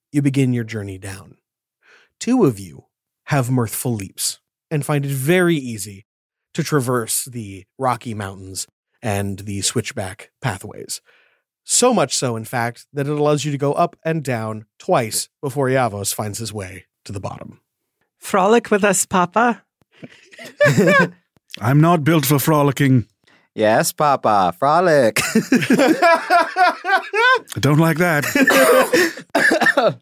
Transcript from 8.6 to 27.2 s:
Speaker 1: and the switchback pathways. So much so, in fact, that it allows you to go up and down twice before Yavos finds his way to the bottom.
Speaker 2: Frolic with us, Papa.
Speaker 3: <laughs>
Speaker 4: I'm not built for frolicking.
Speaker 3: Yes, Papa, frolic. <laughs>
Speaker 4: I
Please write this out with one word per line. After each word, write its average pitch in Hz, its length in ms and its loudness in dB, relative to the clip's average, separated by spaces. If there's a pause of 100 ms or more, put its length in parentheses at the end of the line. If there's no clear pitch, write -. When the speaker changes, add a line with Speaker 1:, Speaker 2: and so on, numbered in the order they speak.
Speaker 1:
and 101 380 -4
the 101 200 -8
switchback 101 680 -8 (100)
pathways. - 600 -10 (640)
So - 300 2
much 156 200 0
so, 120 220 -2
in 110 80 -10
fact, 120 480 -6
that 139 140 -4
it 151 60 -4
allows 147 320 0
you 151 80 -4
to 139 60 -6
go 143 140 -2
up 170 320 -2
and 160 180 -4
down 110 440 -6 (120)
twice 127 500 -2 (140)
before 135 260 -4
Yavos 110 460 -2
finds 107 240 -8
his 107 140 -10
way 92 340 -12 (180)
to - 80 -14
the 98 80 -10
bottom. - 400 -14 (580)
Speaker 2:
Frolic 214 520 0
with 208 140 0
us, 190 220 2
Papa. 208 580 0 (1040)
Speaker 3:
<laughs> 539 440 4 (500)
Speaker 4:
I'm 131 200 4
not 165 240 4
built 151 220 2
for 143 120 2
frolicking. 139 680 2 (480)
Speaker 3:
Yes, 110 380 2
Papa, 110 680 2
frolic. 147 600 4
<laughs> - 40 -2
Speaker 4:
I 330 1500 2 (880)